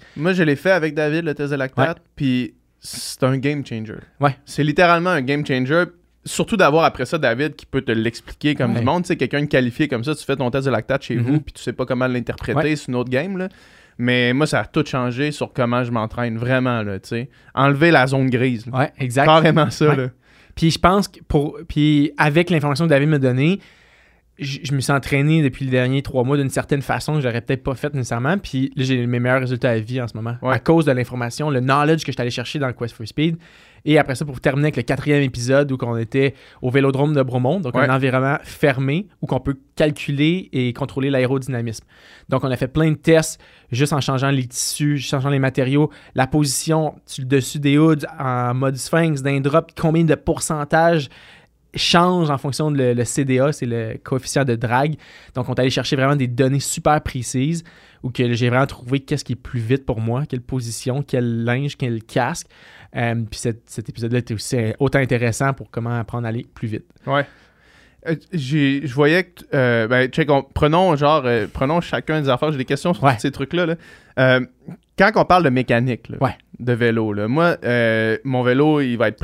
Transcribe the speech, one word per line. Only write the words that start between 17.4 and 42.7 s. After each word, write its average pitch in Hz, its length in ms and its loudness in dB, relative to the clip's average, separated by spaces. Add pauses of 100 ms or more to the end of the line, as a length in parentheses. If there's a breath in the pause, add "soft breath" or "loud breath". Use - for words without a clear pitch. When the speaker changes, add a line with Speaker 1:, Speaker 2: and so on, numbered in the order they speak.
Speaker 1:
Enlever 139 360 4
la 135 160 6
zone 131 240 0
grise, 120 360 0
là. 123 120 -8
Speaker 2:
Ouais, 143 200 0
exact. 131 280 2
Speaker 1:
Carrément 156 440 6
ça, 151 200 2
Speaker 2:
Ouais. 147 60 2
Speaker 1:
là. 127 120 -2 (480 soft breath)
Speaker 2:
Puis 160 140 2
je - 80 -2
pense 190 300 4
que - 200 -20
pour, 151 300 0 (100)
puis 147 480 2
avec 156 340 2
l'information 147 360 0
que 165 40 0
David 143 200 4
m'a 156 80 2
donnée, 135 420 2 (800 soft breath)
je, 139 240 -8
je 135 100 -6
me 139 80 0
suis 123 120 -4
entraîné 143 500 2
depuis 135 240 -2
les 127 40 -4
derniers 127 300 2
trois 127 240 -2
mois 139 140 2
d'une 139 100 0
certaine 139 320 -2
façon 127 360 -2
que 151 40 0
j'aurais 117 220 -2
peut-être 127 200 -4
pas 139 120 -4
fait 147 180 -6
nécessairement. 131 460 -2
Puis 135 380 -4
là, 135 60 -2
j'ai 127 240 0
mes 123 140 0
meilleurs 127 200 2
résultats 127 300 -2
à 117 80 0
vie 117 220 -6
en 120 80 -6
ce - 80 -14
moment. 113 240 -8
Speaker 1:
Ouais. 127 140 0
Speaker 2:
À 123 40 0
cause 165 280 4
de 147 60 2
l'information, 123 580 -4
le 135 100 0
knowledge 147 400 2
que - 60 -8
je 139 60 -6
suis - 80 -6
allé 123 100 -2
chercher 120 280 -8
dans 139 80 -2
le 123 60 -4
Quest 117 220 -8
for 110 120 -12
Speed. 160 300 -2 (480 soft breath)
Et 151 140 4
après 139 160 2
ça, 139 100 -6
pour 139 160 -10
terminer 143 260 0
avec 151 100 -2
le 123 80 -2
quatrième 143 380 0
épisode 131 480 0
où 131 60 -2
qu'on 120 220 -4
était 135 360 0 (280 loud breath)
au 127 80 -2
Vélodrome 139 440 2
de 139 80 2
Bromont, 131 380 0
donc 123 160 -6
Speaker 1:
Ouais. 131 80 2
Speaker 2:
un 131 100 2
environnement 131 480 0
fermé 139 640 -2 (140)
où 147 60 -6
qu'on 135 140 -2
peut 139 180 -4 (180)
calculer 156 760 0
et 123 200 -2
contrôler 135 380 -4
l'aérodynamisme. 127 760 -2 (440 soft breath)
Donc, 131 140 0
on 135 80 -2
a 127 60 0
fait 131 120 -2
plein 156 240 2